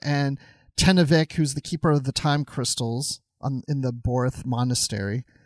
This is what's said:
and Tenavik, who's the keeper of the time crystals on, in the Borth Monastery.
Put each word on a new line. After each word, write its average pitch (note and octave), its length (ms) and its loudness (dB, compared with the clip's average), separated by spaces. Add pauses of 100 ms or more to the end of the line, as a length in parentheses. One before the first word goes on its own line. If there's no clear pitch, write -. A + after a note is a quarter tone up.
and C#3+ 340 0 (400)
Tenavik, E3 560 4
who's D3 200 0
the D3 80 -8
keeper E3 300 0
of D3 120 2
the C3 80 -4
time D3 340 0
crystals A#2+ 760 -6 (200)
on, C3 260 -6
in C#3+ 140 -2
the B2+ 120 -2
Borth B2 520 -2
Monastery. A#2+ 800 -2 (220)